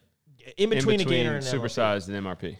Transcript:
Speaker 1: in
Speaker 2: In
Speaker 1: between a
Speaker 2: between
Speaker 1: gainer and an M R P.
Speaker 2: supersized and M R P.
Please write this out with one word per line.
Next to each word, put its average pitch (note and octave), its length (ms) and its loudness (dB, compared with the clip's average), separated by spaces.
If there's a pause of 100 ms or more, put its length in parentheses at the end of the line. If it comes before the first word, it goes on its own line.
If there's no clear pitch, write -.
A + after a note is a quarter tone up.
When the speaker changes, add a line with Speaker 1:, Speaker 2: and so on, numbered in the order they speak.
(400)
Speaker 1:
in B2+ 180 -20
Speaker 2:
In G#3 120 2
Speaker 1:
between G#3+ 260 2
a - 40 4
Speaker 2:
between E3+ 200 2
Speaker 1:
gainer - 160 0
and C#3 100 -4
an C3 80 -2
M C3+ 60 0
R A#2 80 -2
P. - 60 -6
Speaker 2:
supersized G#2 340 0
and G2+ 80 -6
M G2 120 -6
R F#2 80 -6
P. E2 240 -10